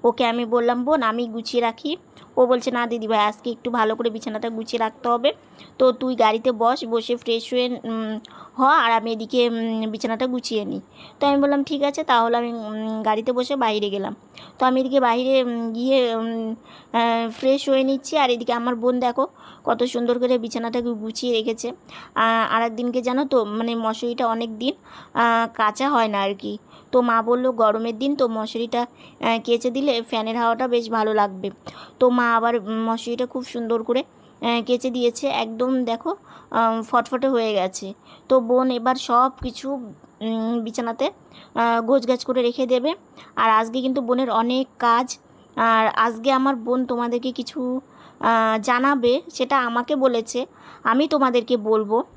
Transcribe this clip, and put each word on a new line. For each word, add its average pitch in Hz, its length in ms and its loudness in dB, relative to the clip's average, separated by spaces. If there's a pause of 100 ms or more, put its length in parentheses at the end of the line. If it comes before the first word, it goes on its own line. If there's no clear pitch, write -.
ওকে 240 220 2
আমি 233 200 0
বললাম, 240 380 2
"বোন, 302 200 2
আমি 226 240 0
গুছিয়ে 226 340 -4
রাখি।" 233 300 -4 (460)
ও 254 80 6
বলছে, 247 260 2
"না 240 160 0
দিদিভাই, 220 320 0
আজকে 208 320 0
একটু 226 200 -6
ভালো 220 240 2
করে 233 140 -2
বিছানাটা 220 400 -6
গুছিয়ে 226 300 -6
রাখতে 220 300 -4
হবে, 240 200 2 (480)
তো 262 140 4
তুই 254 240 -2
গাড়িতে 220 360 2
বস, 233 340 2
বসে 226 300 -2
ফ্রেশ 233 340 -4
হয়ে, 247 180 0 (160)
উম, 220 280 -4 (420)
হ, 254 80 -4 (140)
আর 233 160 4
আমি 226 200 0
এদিকে, 226 340 -2
উম, 226 460 -2
বিছানাটা 226 360 -4
গুছিয়ে 240 380 -4
নিই।" 196 160 -8 (320)
তো - 120 -4
আমি 285 160 4
বললাম, 285 220 2
"ঠিক 277 200 -4
আছে।" 285 200 -2
তাহলে 233 340 2
আমি, 240 220 -2
উম, 220 440 -6
গাড়িতে 220 280 0
বসে 247 240 -2
বাইরে 214 340 0
গেলাম। 202 240 -6 (400)
তো - 120 -4
আমি 254 140 4
এদিকে 262 200 2
বাইরে, 254 340 2 (100)
উম, 233 300 -4
গিয়ে, 254 260 2 (160)
উম, 226 140 -2 (640)
আহ, 233 360 2
ফ্রেশ 262 380 0
হয়ে 269 160 2
নিচ্ছি, 269 340 -2
আর 269 120 2
এদিকে 240 240 -2
আমার 240 220 -2
বোন 247 240 0
দেখো 247 240 0 (400)
কত 233 200 0
সুন্দর 240 360 0
করে 247 180 2
বিছানাটাকে 233 560 -4
গুছিয়ে 220 400 -6
রেখেছে। 226 340 -2
আহ, - 840 -2
আর 226 120 2
একদিনকে 240 400 -2
জানো 247 240 0
তো, 269 200 2
মানে, 226 300 -4
মশারিটা 233 520 -2
অনেক 226 300 -2
দিন, 254 160 -2 (400)
আহ, 233 400 4
কাচা 220 360 0
হয় 233 180 2
না 202 140 -2
আর 196 120 0
কি। 202 200 -8 (360)
তো 254 120 2
মা 233 200 2
বলল, 247 300 2
"গরমের 226 460 2
দিন 277 180 0
তো 277 120 2
মশারিটা, 226 540 -4
আহ, - 640 -4
কেচে 233 280 0
দিলে 269 300 0
ফ্যানের 226 360 -4
হাওয়াটা 233 300 0
বেশ 240 220 0
ভালো 220 240 0
লাগবে।" 202 340 0 (500)
তো 254 120 4
মা 240 260 2
আবার, 233 200 2
উম, 220 300 -4
মশারিটা 233 400 -4
খুব 247 180 -8
সুন্দর 233 400 -4
করে, 247 180 0 (400)
আহ, 233 240 0
কেচে 247 240 0
দিয়েছে। 240 380 0
একদম 233 440 -2 (120)
দেখো, 233 280 -4 (400)
আহ, 226 300 2
ফটফটে 247 460 0
হয়ে 233 260 0
গেছে। 190 340 -2 (400)
তো 262 120 4
বোন 247 320 2
এবার 247 240 0
সব 254 360 4 (100)
কিছু, 254 260 -8 (540)
উম, 226 380 -2
বিছানাতে, 233 460 -4 (500)
আহ, 233 260 2
গোছগাছ 247 440 2
করে 254 160 0
রেখে 240 240 0
দেবে। 254 260 0 (440)
আর 226 140 2
আজকে 226 320 2
কিন্তু 262 200 0
বোনের 247 280 0
অনেক 240 380 0 (100)
কাজ, 240 300 2 (500)
আর 220 280 4 (100)
আজকে 226 360 0
আমার 269 240 2
বোন 240 300 -2
তোমাদেরকে 240 460 -2
কিছু, - 280 -8 (600)
আহ, 220 420 2
জানাবে, 254 600 2 (120)
সেটা 262 260 -2
আমাকে 240 360 -2
বলেছে, 247 440 0 (440)
আমি 262 240 2
তোমাদেরকে 247 500 2
বলবো 220 400 0 (200)